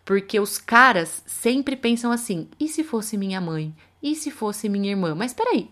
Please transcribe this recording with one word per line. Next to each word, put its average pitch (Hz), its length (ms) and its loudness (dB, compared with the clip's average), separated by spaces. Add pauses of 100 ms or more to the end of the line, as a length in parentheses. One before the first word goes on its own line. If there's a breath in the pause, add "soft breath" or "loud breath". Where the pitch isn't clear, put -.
Porque 196 340 0
os 208 200 -2
caras 233 680 4
sempre 262 500 0
pensam 233 360 0
assim, 202 360 -4 (100)
"E 302 100 -2
se 311 160 -2
fosse 220 320 -4
minha 190 240 -2
mãe? 156 340 -4 (280 soft breath)
E 294 120 -2
se 311 160 -6
fosse 208 380 -4
minha 202 220 0
irmã?" 185 240 0
Mas 220 200 -4
peraí, 427 380 0